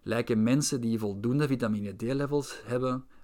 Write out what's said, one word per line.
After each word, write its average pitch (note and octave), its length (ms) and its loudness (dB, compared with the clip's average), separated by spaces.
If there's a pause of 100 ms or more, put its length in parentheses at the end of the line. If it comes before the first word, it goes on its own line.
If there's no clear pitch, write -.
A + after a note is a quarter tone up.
lijken A#2 400 2
mensen C3+ 380 2
die A2+ 180 0
voldoende A2 480 0
vitamine G#2+ 480 -2
D-levels C#3 680 -2
hebben, B2+ 400 -2 (180)